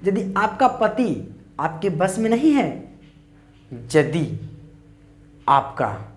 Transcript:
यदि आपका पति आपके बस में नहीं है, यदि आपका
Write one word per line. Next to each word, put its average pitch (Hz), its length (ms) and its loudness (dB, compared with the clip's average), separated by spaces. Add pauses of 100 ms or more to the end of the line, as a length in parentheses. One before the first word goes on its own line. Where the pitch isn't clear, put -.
यदि 190 340 -2
आपका 214 300 2
पति 226 420 0 (500)
आपके 160 300 -2
बस 185 300 -2
में 220 100 0
नहीं 262 220 4
है, 262 160 4 (1300)
यदि 135 440 2 (1080)
आपका 131 480 2 (220)